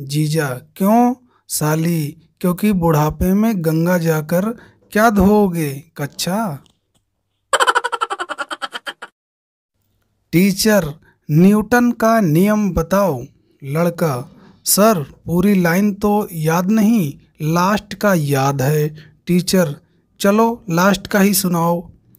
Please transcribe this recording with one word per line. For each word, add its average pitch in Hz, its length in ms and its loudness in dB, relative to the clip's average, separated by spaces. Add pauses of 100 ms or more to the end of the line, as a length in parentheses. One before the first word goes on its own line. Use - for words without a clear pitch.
जीजा, 147 480 -2
"क्यों?" 214 680 0 (340)
साली, 156 680 -2 (240)
"क्योंकि 185 320 0
बुढ़ापे 165 640 0
में 220 220 2
गंगा 165 420 0
जाकर 165 480 -2 (460)
क्या 220 180 4
धोओगे, 185 760 0 (120)
कच्चा?" 175 640 -6 (3750)
टीचर, 190 600 2 (360)
"न्यूटन 214 600 4
का 226 280 2
नियम 202 500 2
बताओ।" 160 540 -2 (400)
लड़का, 156 720 -4 (280)
"सर, 196 380 2 (240)
पूरी 180 280 2
लाइन 190 400 2
तो 208 380 0
याद 165 380 -2
नहीं, 214 440 2 (280)
लास्ट 175 520 -2
का 202 200 0
याद 139 480 0
है।" 151 480 -2 (160)
टीचर, 175 500 0 (440)
"चलो, 226 500 0
लास्ट 185 360 0
का 202 140 0
ही 202 140 4
सुनाओ।" 170 560 -2 (280)